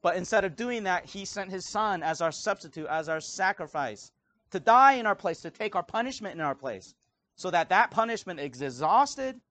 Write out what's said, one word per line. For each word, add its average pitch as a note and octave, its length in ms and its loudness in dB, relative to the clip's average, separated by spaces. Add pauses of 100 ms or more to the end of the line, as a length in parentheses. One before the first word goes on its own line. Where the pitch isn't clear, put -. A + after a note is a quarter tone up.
But F3 160 2
instead F#3 280 0
of E3 120 -6
doing A#3 280 -6
that, F3+ 200 0
he G3 220 -14
sent F#3+ 240 -10
his F#3 180 -10
son G3+ 340 -2
as D#3+ 200 -2
our E3 100 0
substitute, D#3+ 540 -6
as D#3+ 240 -4
our D#3+ 100 -2
sacrifice, D#3 880 -4 (420)
to F#3 80 -4
die C4 340 10
in A#3 120 -2
our G3+ 100 2
place, E3 260 -4
to E3 80 -8
take G#3+ 260 -4
our F3+ 60 0
punishment A3 520 -6
in E3 60 -8
our D3 140 0
place, - 400 -10 (420)
so F#3 140 -6
that E3 180 2
that A3 220 4
punishment A3 500 -2
is C3 220 -8
exhausted A3+ 760 0 (120)